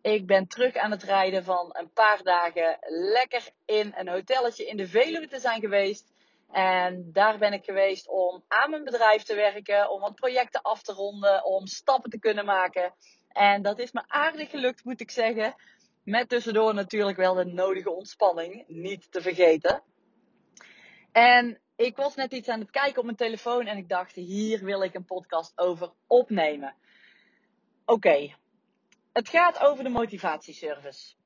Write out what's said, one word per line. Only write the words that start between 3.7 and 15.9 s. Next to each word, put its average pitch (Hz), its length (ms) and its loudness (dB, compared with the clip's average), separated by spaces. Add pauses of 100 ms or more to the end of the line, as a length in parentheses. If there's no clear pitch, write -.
een 185 120 -8
hotelletje 226 580 -2
in 214 100 -10
de 190 120 -6
Veluwe 302 400 0
te 269 100 -12
zijn 226 220 -4
geweest. 202 520 -2 (380)
En 180 600 0
daar 214 260 2
ben 208 140 2
ik 196 120 -8
geweest 196 440 -2
om 185 400 -2
aan 247 220 2
mijn 302 140 -8
bedrijf 226 380 2
te 220 120 -6
werken, 202 560 0
om 196 100 -6
wat 208 140 -6
projecten 254 480 -2
af 220 200 -4
te 214 100 -12
ronden, 202 520 0
om 190 220 -2
stappen 254 440 -2
te 226 80 -12
kunnen 208 260 -2
maken. 185 500 -2 (340)
En 202 340 2
dat 202 160 -2
is 240 140 -10
me 226 140 -8
aardig 302 440 -4
gelukt, 254 340 -4
moet 247 160 -10
ik 233 100 -14
zeggen. 226 440 -2 (500)